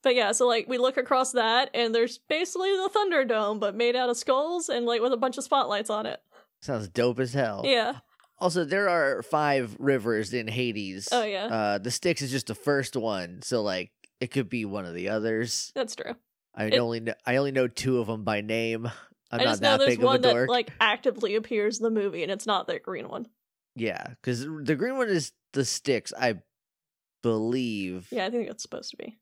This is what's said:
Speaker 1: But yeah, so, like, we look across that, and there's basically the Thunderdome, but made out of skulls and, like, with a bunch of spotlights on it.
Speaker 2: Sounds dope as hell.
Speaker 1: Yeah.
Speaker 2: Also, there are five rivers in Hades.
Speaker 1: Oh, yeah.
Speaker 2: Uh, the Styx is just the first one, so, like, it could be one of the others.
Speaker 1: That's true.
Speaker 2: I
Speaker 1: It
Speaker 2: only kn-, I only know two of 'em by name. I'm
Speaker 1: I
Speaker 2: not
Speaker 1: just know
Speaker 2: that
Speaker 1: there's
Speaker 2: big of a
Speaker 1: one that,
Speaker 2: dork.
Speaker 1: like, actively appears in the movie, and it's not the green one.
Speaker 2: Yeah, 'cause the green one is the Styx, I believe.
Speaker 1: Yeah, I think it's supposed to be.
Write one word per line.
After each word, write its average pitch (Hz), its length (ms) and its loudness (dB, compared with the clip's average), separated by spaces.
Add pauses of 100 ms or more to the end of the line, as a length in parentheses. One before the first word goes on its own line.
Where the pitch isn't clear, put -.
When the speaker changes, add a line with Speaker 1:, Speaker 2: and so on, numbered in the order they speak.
Speaker 1:
But 247 120 4
yeah, 220 180 4
so, 247 140 4
like, 233 200 2
we 254 120 -2
look 254 180 2
across 262 360 2
that, 247 400 2
and 233 220 2
there's 233 220 2
basically 359 540 -2
the 381 220 0
Thunderdome, 240 680 2
but 202 160 -2
made 240 200 2
out 247 140 2
of 240 80 0
skulls 320 520 0
and, 240 160 0
like, 233 160 2
with 254 120 2
a 240 40 0
bunch 254 200 0
of 277 80 -6
spotlights 214 440 0
on 214 160 -2
it. - 140 -8 (420)
Speaker 2:
Sounds 110 280 -4
dope 120 300 2
as 123 140 0
hell. 113 320 0
Speaker 1:
Yeah. 247 340 0 (400)
Speaker 2:
Also, 180 240 2
there 190 240 0
are 143 360 2
five 139 560 0
rivers 113 520 2
in 117 160 -4
Hades. 107 640 -4
Speaker 1:
Oh, 240 120 2
yeah. 202 240 -4
Speaker 2:
Uh, 107 320 0
the 104 100 -6
Styx 165 320 0
is 135 80 -4
just 131 180 -2
the 113 80 -6
first 139 400 0
one, 98 460 -4
so, 117 220 -2
like, 92 280 -2 (300)
it 123 60 -4
could 127 200 -2
be 117 160 -4
one 98 220 -6
of 85 80 -10
the 90 160 -6
others. 110 640 -2
Speaker 1:
That's 262 220 -6
true. - 180 -10 (400)
Speaker 2:
I 110 120 -4
Speaker 1:
It 110 120 2
Speaker 2:
only 117 240 0
kn-, 113 140 -4 (100)
I 123 120 2
only 139 140 0
know 131 160 2
two 131 320 0
of 110 80 -2
'em 110 160 -4
by 104 180 0
name. 113 440 -2 (460)
I'm 120 100 -2
Speaker 1:
I - 20 4
Speaker 2:
not 254 100 4
Speaker 1:
just 196 100 -2
know 285 80 6
Speaker 2:
that 269 80 6
Speaker 1:
there's 277 140 6
Speaker 2:
big 233 40 0
of 240 60 2
a - 20 6
Speaker 1:
one 254 160 6
that, 247 120 6
Speaker 2:
dork. 233 180 2
Speaker 1:
like, 247 180 2 (100)
actively 220 540 2
appears 214 460 0
in 214 40 -4
the 226 60 2
movie, 202 320 0
and 160 100 -2
it's 196 140 -4
not 202 220 2
the 175 100 -2
green - 320 -8
one. 233 160 -8 (500)
Speaker 2:
Yeah, 113 460 -4
'cause 123 240 -4
the 151 300 -2
green 240 220 -2
one 247 120 0
is 165 220 0 (220)
the 135 120 0
Styx, - 500 -2
I 117 280 0 (800)
believe. 110 880 -2
Speaker 1:
Yeah, 202 160 -4
I - 20 -4
think 240 200 -4
it's - 120 -12
supposed - 300 -12
to - 60 -18
be. - 240 -16